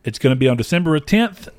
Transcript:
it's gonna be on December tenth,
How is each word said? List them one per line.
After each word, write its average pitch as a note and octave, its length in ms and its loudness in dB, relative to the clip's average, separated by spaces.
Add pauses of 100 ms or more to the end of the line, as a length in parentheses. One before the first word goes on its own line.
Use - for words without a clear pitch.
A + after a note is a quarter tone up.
it's A2+ 160 -8
gonna C3 160 2
be C3 140 2
on B2 80 0
December D#3+ 420 -2
tenth, G#3 480 -2 (120)